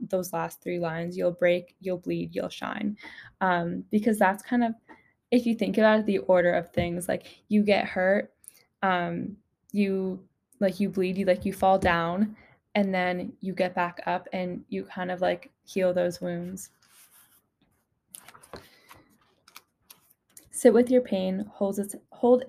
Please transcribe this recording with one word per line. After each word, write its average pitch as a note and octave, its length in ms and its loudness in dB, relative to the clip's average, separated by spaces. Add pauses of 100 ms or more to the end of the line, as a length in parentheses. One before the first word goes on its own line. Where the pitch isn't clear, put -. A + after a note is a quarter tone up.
those F#3 320 -4
last E3 280 -6
three F3 180 -6
lines, E3+ 360 -4
"You'll F3+ 160 -2
break, F3 480 0
you'll F3+ 180 -6
bleed, E3+ 380 -6
you'll F3+ 140 -6
shine." - 480 -6 (420)
Um, F3 500 -2
because G#3+ 300 2
that's G3 240 2
kind A#3+ 220 0
of, A3+ 80 -2 (580)
if A#3+ 140 4
you A3+ 100 2
think F#3+ 220 -2
about G#3+ 240 6
it, G#3+ 40 -4
the G3 120 0
order F3+ 340 4
of F3 220 -2
things, F3 340 -2
like, F#3 180 -4 (220)
you G#3 160 4
get G3+ 220 2
hurt, F#3+ 480 0 (500)
um, F3 540 -2 (340)
you, F#3+ 480 0 (400)
like, F#3+ 220 0
you G3 80 0
bleed, F#3 280 -2
you, G3+ 60 -2
like, F#3 220 2
you F#3+ 80 -2
fall F#3+ 260 4
down, F3+ 560 0 (400)
and G3 180 2
then F3+ 460 -2
you F#3+ 140 -8
get F3+ 200 0
back F3 320 -2
up F3+ 280 -4
and F3+ 340 -6
you F#3+ 160 -6
kind F3+ 260 -8
of, F3+ 120 -4
like, F3 280 -2 (140)
heal F#3 300 0
those F3+ 260 0
wounds. F3 520 -8 (3750)
"Sit A#3+ 220 6
with A#3+ 180 4
your B3 100 4
pain, F#3+ 520 -2
holds G3+ 260 -4
its, G3+ 160 -8 (140)
hold B3 400 4